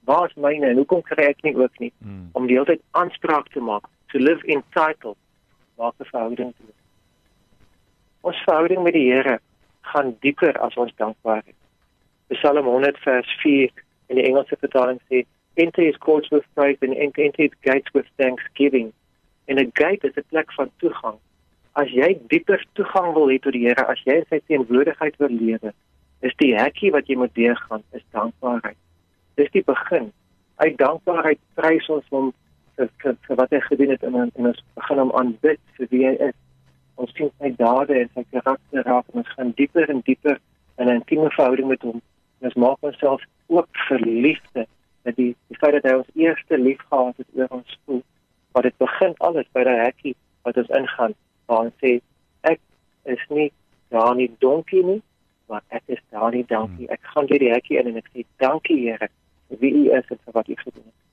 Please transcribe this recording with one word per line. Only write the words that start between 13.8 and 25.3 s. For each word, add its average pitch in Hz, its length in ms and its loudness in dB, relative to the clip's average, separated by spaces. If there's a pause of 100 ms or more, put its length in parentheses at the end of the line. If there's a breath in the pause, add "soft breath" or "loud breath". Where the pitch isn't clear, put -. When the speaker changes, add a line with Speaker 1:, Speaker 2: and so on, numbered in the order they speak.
Speaker 1:
in - 80 -4
die 131 100 2
Engelse 135 340 0
vertaling 127 400 0 (100)
sê, 123 160 0 (280)
"Enter 170 300 2
his 151 140 2
courts 151 320 0
with 147 240 2
praise 143 280 2
and 131 120 -2
enter, 143 300 -2
enter 147 200 0
his 143 180 0
gates 135 320 0
with 131 120 0 (100)
thanksgiving." 131 760 -2 (520)
En 135 120 -2
'n 127 160 0
gate 175 340 0
is - 80 -4
'n 147 140 -6
plek 156 240 -4
van 135 240 -4
toegang. 123 400 -4 (540)
As 143 180 -2
jy 135 380 2
dieper 170 460 0
toegang 185 400 -2
wil 151 140 4
hê 131 120 4
tot 135 140 -4
die 120 140 0
Here, 123 180 2
as 127 180 -2
jy 135 100 2
in 160 160 2
sy 151 180 -2
teenwoordigheid 143 680 0
wil 143 120 0
lewe, 113 440 -4 (460)